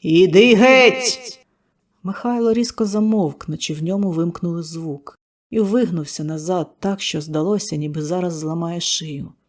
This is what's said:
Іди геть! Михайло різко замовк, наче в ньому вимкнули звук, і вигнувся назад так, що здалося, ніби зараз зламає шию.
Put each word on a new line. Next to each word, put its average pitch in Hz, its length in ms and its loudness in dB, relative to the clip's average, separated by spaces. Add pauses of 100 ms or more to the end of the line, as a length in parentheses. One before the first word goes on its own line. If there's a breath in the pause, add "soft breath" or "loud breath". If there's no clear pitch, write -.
Іди 180 520 6
геть! 254 920 4 (560)
Михайло 233 500 -2
різко 233 320 0
замовк, 208 640 0
наче 156 260 -6
в 156 80 -8
ньому 190 280 -2
вимкнули 170 520 -2
звук, 160 560 -10 (320)
і 226 100 -2
вигнувся 190 640 -2
назад 156 540 -4
так, 196 220 -4
що - 200 -6
здалося, 156 560 -2
ніби 151 260 -6
зараз 175 320 -4
зламає 165 460 -6
шию. 156 520 -6 (160)